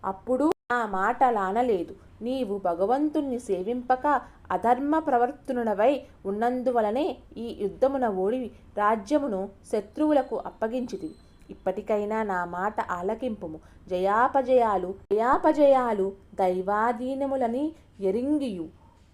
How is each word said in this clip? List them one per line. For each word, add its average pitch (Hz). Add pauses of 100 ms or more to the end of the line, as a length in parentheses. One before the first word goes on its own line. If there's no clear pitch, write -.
అప్పుడు 254 (200)
ఆ 240
మాట 202
లానలేదు. 208 (280)
నీవు 233
భగవంతుణ్ణి 247
సేవింపక 247 (300)
అధర్మ 247
ప్రవర్తనుడవై 247 (240)
ఉన్నందువలనే 240 (200)
ఈ 233
యుద్ధమున 247
ఓడి 208 (280)
రాజ్యమును 208 (240)
శత్రువులకు 262
అప్పగించితివి. 220 (360)
ఇప్పటికైనా 208
నా 185
మాట 180
ఆలకింపుము. 185 (280)
జయాపజయాలు, 214 (180)
జయాపజయాలు 247 (220)
దైవాధీనములని 240 (280)
ఎరింగియు 220 (460)